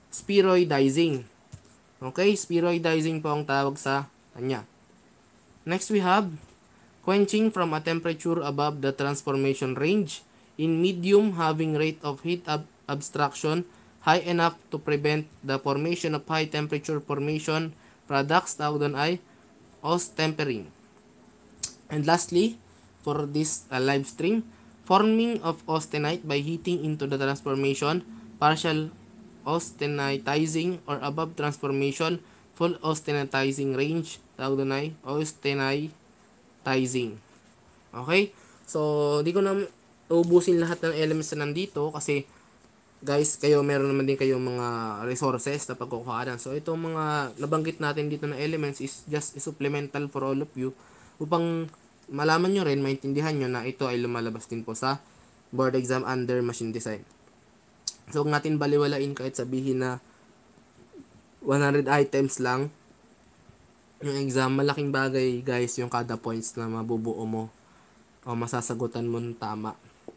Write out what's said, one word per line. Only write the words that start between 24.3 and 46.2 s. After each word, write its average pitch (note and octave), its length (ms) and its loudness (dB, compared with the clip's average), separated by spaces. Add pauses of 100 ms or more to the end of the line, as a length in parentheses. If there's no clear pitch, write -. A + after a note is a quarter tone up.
forming A3 560 4
of E3 240 -4
austenite D#3 640 -2
by C#3+ 160 0
heating E3 400 -4
into D3+ 240 -2
the C#3 80 -2
transformation, C#3 880 0 (320)
partial D#3 560 2 (560)
austenitizing D3+ 1400 0
or C#3+ 160 -4
above D#3 360 -4
transformation, C#3+ 840 -2 (320)
full E3+ 320 0
austenitizing C#3 880 0
range, D3+ 480 -2 (160)
tawag C3+ 240 -2
doon C3+ 160 0
ay D3+ 160 -4 (120)
austenitizing. C3+ 2000 -2 (760)
Okay? F3 400 2 (360)
So, D3 560 2
di E3+ 80 0
ko G3 80 2
na G3 240 0 (480)
ubusin E3+ 480 6
lahat E3+ 240 -2
ng E3 120 0
elements D#3 360 0
na D3 160 -4
nandito D3+ 460 -4
kasi, C#3+ 340 -2 (760)
guys, C#3+ 360 4
kayo, D3 240 4
meron C#3 240 2
naman C#3 200 0
din C3+ 120 0
kayong C3 200 2
mga B2 280 -4 (400)
resources C3 600 -2
na B2+ 80 -8
pagkukuhanan. A#2+ 600 -8